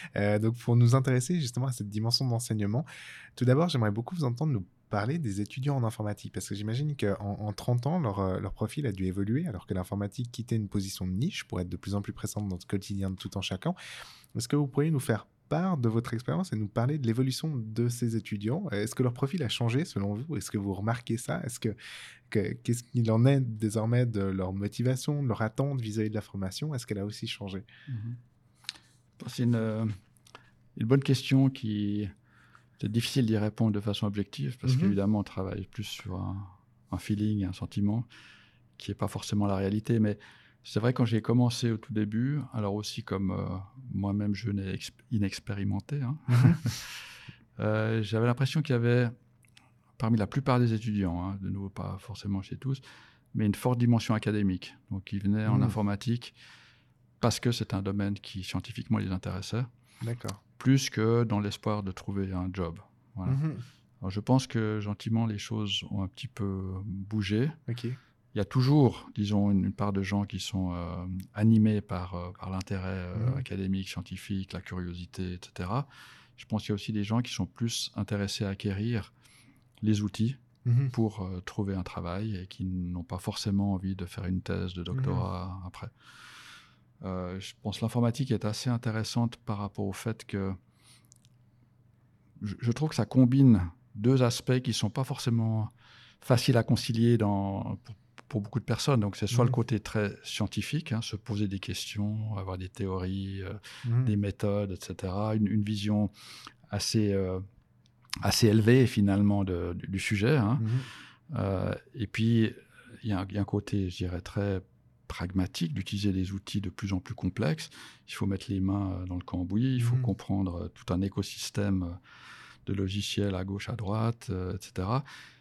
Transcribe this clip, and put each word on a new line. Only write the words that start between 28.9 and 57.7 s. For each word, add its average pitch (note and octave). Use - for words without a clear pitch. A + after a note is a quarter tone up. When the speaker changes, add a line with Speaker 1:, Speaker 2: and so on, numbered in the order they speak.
Speaker 2:
Bon, -
c'est B2+
une, A#2+
euh, A2
une A2+
bonne C3+
question C3+
qui, G#2
c'est G#2
difficile A#2
d'y A2
répondre G#2
de G#2
façon G#2
objective G#2
parce C3
Speaker 1:
Mhm. B2+
Speaker 2:
qu'évidemment, G2+
on G2
travaille F#2+
plus -
sur G2
un, F#2+
un F#2
feeling, G#2
un F#2
sentiment G2+
qui -
n'est G2+
pas G2+
forcément G#2
la G2+
réalité. G#2
Mais G#2
c'est -
vrai, A#2+
quand B2+
j'ai G#2+
commencé A#2+
au A2
tout -
début, A2
alors G#2
aussi G#2+
comme, G2
euh, F#2+
moi-même, G2+
je G#2
n'ai G2
exp-, -
inexpérimenté, G2+
hein, C3
Speaker 1:
Mhm. B2+
Speaker 2:
<laughs> -
euh, A2
j'avais A2
l'impression C3
qu'il C#3
y -
avait, A#2+
parmi A2+
la G3
plupart C3+
des A#2
étudiants, G2+
hein, G2
de F#2+
nouveau G2
pas F#2+
forcément G2+
chez -
tous, C3+
mais A2
une G2+
forte B2
dimension A#2+
académique. G#2
Donc, G2
ils G2+
venaient G#2+
en A#2+
Speaker 1:
Mhm. C3+
Speaker 2:
informatique G#2+
parce A#2
que A#2+
c'est -